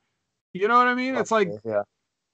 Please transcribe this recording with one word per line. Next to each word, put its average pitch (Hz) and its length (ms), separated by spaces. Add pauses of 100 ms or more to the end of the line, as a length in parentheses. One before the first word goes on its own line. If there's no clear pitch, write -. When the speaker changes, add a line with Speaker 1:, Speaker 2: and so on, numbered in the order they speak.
(520)
Speaker 1:
You 185 140
know 233 100
what 247 120
I 247 80
mean? 254 180
It's 220 160
like, 214 220
Speaker 2:
Probably, - 200
yeah. 202 100 (520)